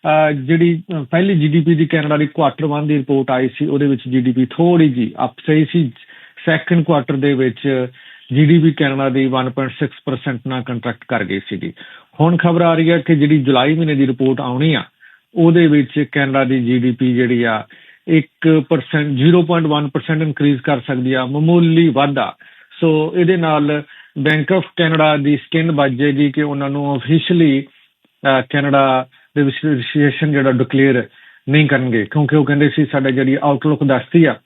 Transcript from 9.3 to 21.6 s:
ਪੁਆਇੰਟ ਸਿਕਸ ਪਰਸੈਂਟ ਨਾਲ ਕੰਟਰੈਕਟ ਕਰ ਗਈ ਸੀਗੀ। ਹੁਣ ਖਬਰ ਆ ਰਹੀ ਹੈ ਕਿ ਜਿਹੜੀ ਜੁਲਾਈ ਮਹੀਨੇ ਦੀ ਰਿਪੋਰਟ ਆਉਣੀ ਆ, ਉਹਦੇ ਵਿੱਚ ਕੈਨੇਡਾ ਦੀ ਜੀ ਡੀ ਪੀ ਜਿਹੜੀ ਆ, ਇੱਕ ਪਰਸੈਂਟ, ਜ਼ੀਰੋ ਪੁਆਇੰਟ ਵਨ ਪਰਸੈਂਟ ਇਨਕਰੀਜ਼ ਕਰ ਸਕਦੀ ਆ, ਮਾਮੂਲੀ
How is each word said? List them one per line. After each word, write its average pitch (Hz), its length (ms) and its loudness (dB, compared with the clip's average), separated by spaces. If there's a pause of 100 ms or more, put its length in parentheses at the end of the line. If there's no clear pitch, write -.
ਪੁਆਇੰਟ 131 220 -6
ਸਿਕਸ - 320 -6
ਪਰਸੈਂਟ 131 420 -6
ਨਾਲ 127 160 -6
ਕੰਟਰੈਕਟ 117 460 -8
ਕਰ 110 160 -4
ਗਈ 98 160 -6
ਸੀਗੀ। 87 320 -10 (480)
ਹੁਣ 165 160 4
ਖਬਰ 170 260 0
ਆ 165 120 2
ਰਹੀ 160 160 2
ਹੈ 170 80 2
ਕਿ 165 180 0
ਜਿਹੜੀ 147 260 2
ਜੁਲਾਈ 135 320 0
ਮਹੀਨੇ 160 200 -2
ਦੀ 135 120 2
ਰਿਪੋਰਟ 131 340 -2
ਆਉਣੀ 139 340 -2
ਆ, - 100 -4 (500)
ਉਹਦੇ 170 320 4
ਵਿੱਚ 147 460 0
ਕੈਨੇਡਾ 139 320 0
ਦੀ 127 200 0
ਜੀ 123 140 0
ਡੀ 123 140 0
ਪੀ 127 220 0
ਜਿਹੜੀ 120 280 0
ਆ, 110 220 -4 (440)
ਇੱਕ 160 600 2
ਪਰਸੈਂਟ, 151 380 -2
ਜ਼ੀਰੋ 151 360 4
ਪੁਆਇੰਟ 170 240 0
ਵਨ 147 220 -2
ਪਰਸੈਂਟ 156 340 -4
ਇਨਕਰੀਜ਼ 143 380 0
ਕਰ 139 200 -2
ਸਕਦੀ 127 320 -4
ਆ, 131 120 -2
ਮਾਮੂਲੀ 165 640 2